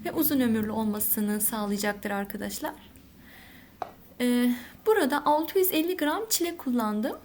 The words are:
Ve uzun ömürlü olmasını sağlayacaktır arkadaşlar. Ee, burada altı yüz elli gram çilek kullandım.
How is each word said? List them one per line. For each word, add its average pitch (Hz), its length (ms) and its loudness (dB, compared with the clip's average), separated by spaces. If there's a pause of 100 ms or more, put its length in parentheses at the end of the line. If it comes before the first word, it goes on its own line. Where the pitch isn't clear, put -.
Ve 339 80 -4
uzun 294 280 0
ömürlü 220 300 2
olmasını 214 680 -2
sağlayacaktır 208 720 -2
arkadaşlar. 202 640 -6 (1500)
Ee, 247 340 4 (320)
burada 294 400 4
altı 311 320 4
yüz 370 140 4
elli 339 240 0
gram 311 340 0
çilek 339 280 -2
kullandım. 226 680 -2